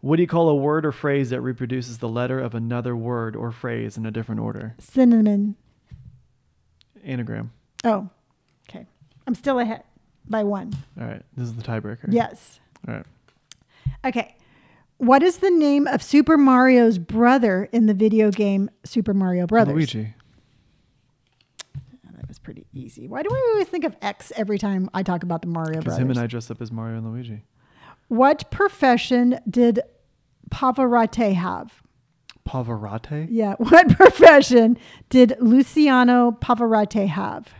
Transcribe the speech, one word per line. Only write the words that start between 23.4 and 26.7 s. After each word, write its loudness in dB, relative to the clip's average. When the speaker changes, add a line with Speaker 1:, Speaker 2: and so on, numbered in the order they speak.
Speaker 2:
always 0
think -8
of -6
X -12
every -4
time -4
I -6
talk -4
about -8
the -10
Mario -6
Speaker 1:
'Cause -8
Speaker 2:
Brothers? -4
Speaker 1:
him -2
and -2
I -4
dressed -10
up -12
as -12